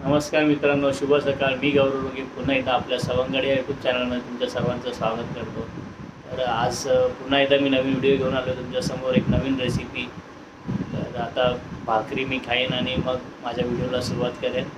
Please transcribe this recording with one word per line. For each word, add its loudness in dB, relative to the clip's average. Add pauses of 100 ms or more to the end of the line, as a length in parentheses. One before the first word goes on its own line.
नमस्कार 2
मित्रांनो, 4
शुभ 4
सकाळ. 2
मी 2
गौरव 4
रोगे -6
पुन्हा -2
एकदा 0
आपल्या 0
सवंगडी 0
या 4
YouTube -4
चॅनलमध्ये 0
तुमच्या -4
सर्वांचं -2
स्वागत -4
करतो. -8 (640)
तर -2
आज, 0
अ, 6
पुन्हा 2
एकदा 6
मी 4
नवीन 2
व्हिडिओ 4
घेऊन 0
आलो -2
तुमच्यासमोर -4
एक 4
नवीन 2
रेसिपी. -4 (600)
तर -4
आता 0 (280)
भाकरी 0
मी -4
खाईन 0
आणि -2
मग 0 (260)
माझ्या -2
व्हिडिओला -2
सुरुवात -2 (100)
करेन. -2 (120)